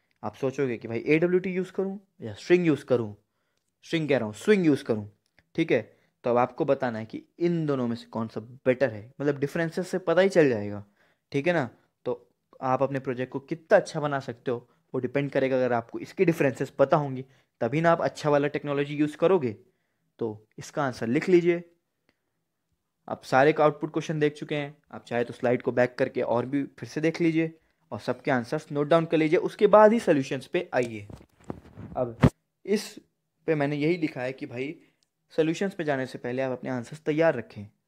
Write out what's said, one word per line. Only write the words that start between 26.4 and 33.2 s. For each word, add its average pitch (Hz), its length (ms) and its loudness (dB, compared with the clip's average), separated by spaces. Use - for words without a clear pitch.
भी 139 180 -4
फिर 117 140 -14
से 156 120 -6
देख 160 200 0
लीजिए 160 320 0
और 113 80 -10
सबके 131 320 -4
आंसर्स 131 400 -4
नोट 147 160 -2
डाउन 165 180 4
कर 165 120 0
लीजिए, 156 220 2
उसके - 300 0
बाद 214 240 10
ही 233 80 2
सॉल्यूशंस 139 460 0
पे 180 260 -4
आइए। 113 340 -4
अब 123 340 2
इस 202 220 -2